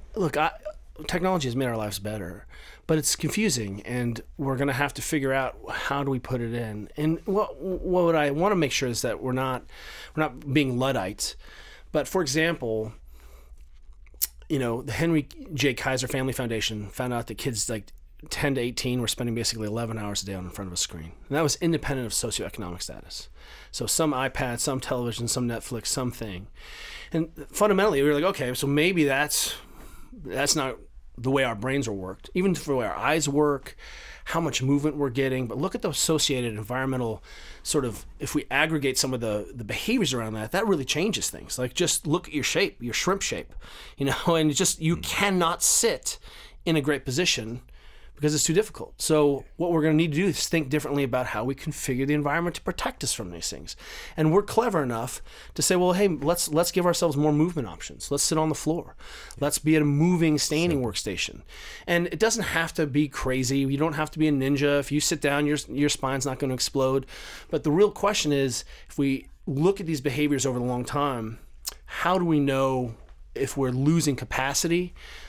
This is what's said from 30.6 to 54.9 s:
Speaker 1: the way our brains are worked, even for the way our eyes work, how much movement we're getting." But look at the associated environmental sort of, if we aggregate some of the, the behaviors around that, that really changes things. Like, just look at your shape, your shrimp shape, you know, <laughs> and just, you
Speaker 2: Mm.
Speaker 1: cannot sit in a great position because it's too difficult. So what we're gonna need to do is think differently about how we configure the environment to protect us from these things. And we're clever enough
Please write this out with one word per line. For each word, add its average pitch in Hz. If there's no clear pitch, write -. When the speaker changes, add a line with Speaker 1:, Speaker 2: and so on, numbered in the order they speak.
Speaker 1:
the 123
way 135
our 117
brains 127
are 110
worked, 95
even 180
for -
the 135
way 120
our 85
eyes 143
work, 143
how 170
much 151
movement 143
we're 143
getting." 131
But 107
look 170
at 240
the 202
associated 131
environmental 123
sort 143
of, 117
if -
we 147
aggregate 139
some 131
of 120
the, 104
the 120
behaviors 165
around 113
that, 110
that 202
really 175
changes 165
things. -
Like, 127
just -
look 160
at -
your 139
shape, -
your 117
shrimp 190
shape, -
you 139
know, 139
<laughs> -
and 156
just, -
you 160
Speaker 2:
Mm. -
Speaker 1:
cannot 180
sit -
in 160
a 151
great 139
position 123
because 151
it's 143
too -
difficult. -
So 147
what 170
we're 165
gonna 156
need 160
to 143
do 202
is -
think 156
differently 143
about 127
how 110
we 135
configure 135
the 143
environment 156
to -
protect -
us -
from 95
these 85
things. -
And 156
we're 196
clever 202
enough 120